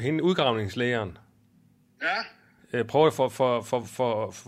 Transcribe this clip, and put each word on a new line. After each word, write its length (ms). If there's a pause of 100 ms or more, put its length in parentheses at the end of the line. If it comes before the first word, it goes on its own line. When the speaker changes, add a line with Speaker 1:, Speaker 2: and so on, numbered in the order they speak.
Speaker 1:
hende 220
udgravningslægeren. 920 (840)
Speaker 2:
Ja. 140 (580)
Speaker 1:
Øh, 120
prøver 220
at 60
få, 160
få, 320
få, 240
få, 480 (140)